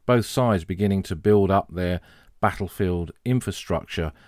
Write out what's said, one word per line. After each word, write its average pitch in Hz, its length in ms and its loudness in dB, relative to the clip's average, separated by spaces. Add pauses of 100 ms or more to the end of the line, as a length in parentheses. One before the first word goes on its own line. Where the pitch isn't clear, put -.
both 120 220 2
sides 113 380 0
beginning 95 400 0
to 90 120 -6
build 101 340 4
up 98 200 2
their 87 300 -2 (400)
battlefield 90 720 -2 (120)
infrastructure, 90 880 -4 (160)